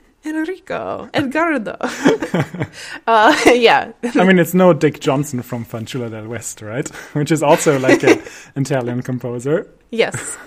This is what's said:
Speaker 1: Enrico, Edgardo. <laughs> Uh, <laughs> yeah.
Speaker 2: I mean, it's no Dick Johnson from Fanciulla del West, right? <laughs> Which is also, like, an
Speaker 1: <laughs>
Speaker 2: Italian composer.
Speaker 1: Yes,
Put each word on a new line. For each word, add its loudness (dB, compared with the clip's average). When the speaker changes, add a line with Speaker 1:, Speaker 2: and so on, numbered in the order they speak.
Speaker 1:
Enrico, -6
Edgardo. -4
<laughs> -4
Uh, 6
<laughs> 0
yeah. 6
Speaker 2:
I 4
mean, 6
it's 2
no 6
Dick 0
Johnson -2
from -10
Fanciulla -8
del -12
West, -12
right? -8
<laughs> -18
Which -2
is 2
also, 4
like, 2
an 4
Speaker 1:
<laughs> -20
Speaker 2:
Italian -2
composer. -4
Speaker 1:
Yes, -4